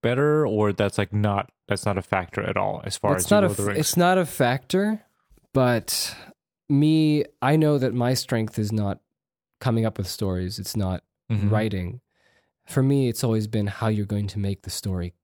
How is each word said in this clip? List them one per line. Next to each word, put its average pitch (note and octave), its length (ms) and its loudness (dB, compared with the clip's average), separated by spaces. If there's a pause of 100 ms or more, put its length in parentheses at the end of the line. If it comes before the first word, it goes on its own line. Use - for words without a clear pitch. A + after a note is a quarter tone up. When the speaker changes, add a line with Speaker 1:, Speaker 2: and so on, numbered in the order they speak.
Speaker 1:
better, C#3+ 460 2
or G#2 260 2
that's, G2+ 240 0
like, G#2 160 -2
not, G#2 380 0 (160)
that's - 180 -4
not G2+ 120 0
a F#2+ 40 -2
factor F#2+ 400 -2
at - 160 -2
all G2+ 260 -2
as - 140 -8
far G2 180 2
Speaker 2:
It's F#2 100 -2
Speaker 1:
as - 60 0
Speaker 2:
not G#3 120 6
Speaker 1:
you - 20 4
Speaker 2:
a - 40 2
Speaker 1:
go G2+ 60 -2
the G#2 60 -2
Speaker 2:
f-, G2+ 60 0
Speaker 1:
rings? G#2 120 0
Speaker 2:
it's - 180 0
not F3+ 200 4
a F3 80 2
factor, F#3 800 -2 (500)
but B2 640 0 (540)
me, D3+ 560 4 (160)
I C#3 140 2
know D3+ 220 4
that B2+ 160 0
my B2 220 0
strength A2+ 420 -2
is G#2+ 140 -2
not G#2 280 -2 (600)
coming A2+ 260 0
up G#2+ 120 -2
with F#2+ 100 -4
stories. F#2 520 -4
It's - 160 -8
not F#2 280 -2 (280)
Speaker 1:
Mm-hmm. G2+ 180 0
Speaker 2:
writing. G#2 520 -2 (640)
For - 180 0
me, C3+ 240 4
it's A#2 160 -2
always A2 240 0
been G#2+ 200 -2
how G#2+ 200 -4
you're G#2 180 0
going G#2 220 -2
to G#2 120 -6
make G2 240 -4
the F#2+ 60 -12
story F2+ 440 -6 (100)